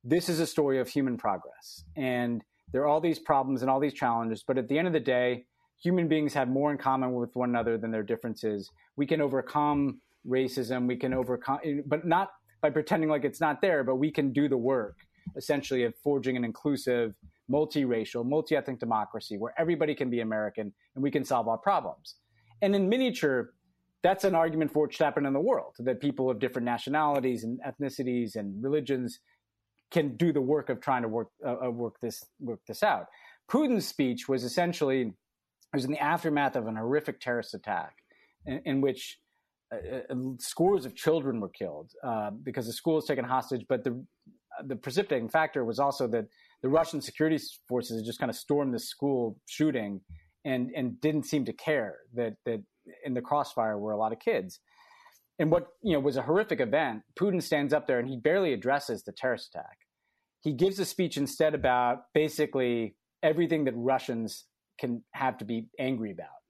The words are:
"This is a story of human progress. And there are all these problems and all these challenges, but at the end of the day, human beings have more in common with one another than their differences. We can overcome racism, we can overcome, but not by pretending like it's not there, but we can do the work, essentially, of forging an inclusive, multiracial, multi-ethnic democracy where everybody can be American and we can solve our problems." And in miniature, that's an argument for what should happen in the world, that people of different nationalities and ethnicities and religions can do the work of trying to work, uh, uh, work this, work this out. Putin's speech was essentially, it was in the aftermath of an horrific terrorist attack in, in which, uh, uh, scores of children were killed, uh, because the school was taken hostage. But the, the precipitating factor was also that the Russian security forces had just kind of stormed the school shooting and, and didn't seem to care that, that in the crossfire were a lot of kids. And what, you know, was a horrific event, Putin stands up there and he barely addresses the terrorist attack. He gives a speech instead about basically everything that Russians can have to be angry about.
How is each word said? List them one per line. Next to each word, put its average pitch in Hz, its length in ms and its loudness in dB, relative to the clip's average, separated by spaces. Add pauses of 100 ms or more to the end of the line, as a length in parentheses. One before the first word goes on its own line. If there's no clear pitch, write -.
"This 170 260 2
is 165 100 2
a 165 80 2
story 139 320 2
of 123 80 0
human 131 280 0
progress. - 680 -6 (120)
And 123 480 0 (280)
there 127 100 2
are 147 60 4
all 151 140 4
these 160 180 2
problems 135 420 2
and 127 80 2
all 135 100 4
these 139 140 0
challenges, 117 500 0
but 131 140 0
at 123 100 -2
the 139 120 2
end 175 80 2
of 175 60 0
the 156 60 2
day, 123 460 2 (320)
human 175 300 2
beings 151 260 2
have 131 140 2
more 135 240 2
in 139 80 -2
common 131 340 0
with 123 220 -4
one 123 140 0
another 117 280 2
than 113 140 -4
their 110 100 -2
differences. 107 720 -4 (240)
We 143 100 0
can 156 160 0
overcome 143 800 0 (260)
racism, 127 600 0
we 123 100 0
can 127 160 -2
overcome, 127 460 -2 (260)
but 151 200 -2
not 175 260 2 (300)
by 151 100 4
pretending 156 380 2
like 147 140 2
it's 143 160 -2
not 151 220 2
there, 165 220 4
but 131 140 2
we 147 140 2
can 139 220 0
do 143 160 4
the 131 80 4
work, 120 400 0 (380)
essentially, 139 480 0
of 117 140 0
forging 131 380 0
an 123 80 -2
inclusive, 120 720 -2 (340)
multiracial, 131 760 0
multi-ethnic 143 540 0
democracy 110 580 -4
where 113 200 -6
everybody 160 380 0
can 131 140 -2
be 120 100 0
American 107 520 -2 (220)
and 135 100 -4
we 143 80 2
can 139 140 0
solve 120 220 0
our 113 100 2
problems." 147 580 -2 (460)
And 202 140 4
in 196 140 2
miniature, 190 640 2 (500)
that's 190 200 4
an 190 120 4
argument 160 360 2
for 151 120 4
what 143 100 -2
should - 100 2
happen 143 220 2
in 139 80 0
the 139 60 2
world, 226 400 0
that 123 200 0
people 135 300 0
of 120 100 0
different 123 260 0
nationalities 131 800 0
and 117 180 -6
ethnicities 127 760 -4
and 101 280 -6
religions 131 560 -2 (680)
can 143 280 0
do 165 140 4
the 143 100 2
work 135 280 0
of 131 100 -2
trying 131 220 0
to 117 60 -2
work, 110 220 -4 (140)
uh, 123 120 0 (100)
uh, 123 60 0
work 117 300 -6
this, - 220 -6 (160)
work 117 280 -6
this - 160 -2
out. 135 240 2 (420)
Putin's 247 380 2
speech 123 420 -2
was 131 140 0
essentially, 135 580 0
it 110 140 -4 (580)
was 131 120 0
in 131 60 -2
the 151 80 -4
aftermath 147 560 2
of 117 120 -2
an 110 80 -4
horrific 123 440 -2
terrorist 120 360 -4
attack 90 400 -6 (500)
in, 131 200 -6
in 139 160 0
which, 135 380 -2 (540)
uh, 117 360 -8
uh, 131 60 -6 (220)
scores 170 480 2
of 123 100 -12
children 139 460 0
were 95 80 -4
killed, 82 420 -8 (120)
uh, 110 260 -2
because 123 380 -8
the 117 60 -8
school 160 220 0
was 151 100 -2
taken 127 200 -2
hostage. 127 420 -2
But 127 160 0
the, 127 220 -4 (580)
the 131 120 -6
precipitating 131 540 -2
factor 156 360 2
was 113 140 -4
also 135 280 0
that 110 200 0 (340)
the 131 80 0
Russian 156 320 2
security 156 380 0 (280)
forces 120 300 -2
had 110 80 -4
just 120 140 -6
kind 127 100 0
of 120 60 -6
stormed 143 380 0
the 113 60 -2
school 127 680 -2
shooting 113 560 -2 (440)
and, 127 300 -2
and 127 260 -4
didn't 151 220 2
seem 139 220 0
to 107 80 -6
care 127 440 -2 (160)
that, 117 220 -2 (100)
that 113 180 -4 (420)
in 135 80 -4
the 123 80 -2
crossfire 120 560 0
were 104 140 -4
a 104 60 -2
lot 110 160 0
of 113 60 -10
kids. 185 400 -2 (760)
And 156 140 2
what, 175 160 4 (140)
you 208 120 2
know, 143 60 4
was 131 180 2
a 131 60 -2
horrific 180 360 0
event, 123 440 0 (140)
Putin 185 240 2
stands 143 320 2
up 147 140 2
there 127 120 4
and 120 100 -2
he 135 80 -6
barely 160 340 2
addresses 120 520 -2
the 101 100 -12
terrorist 123 400 -4
attack. - 240 -14 (640)
He 156 120 -2
gives 190 260 2
a 185 60 0
speech - 300 -2
instead 143 380 2
about 123 500 2 (100)
basically 135 840 0 (260)
everything 156 440 2
that 127 100 0
Russians 120 720 -2 (340)
can 120 240 -4 (100)
have 131 240 -2
to 107 80 -10
be 113 220 -4 (100)
angry 123 340 -2
about. 85 160 -12 (220)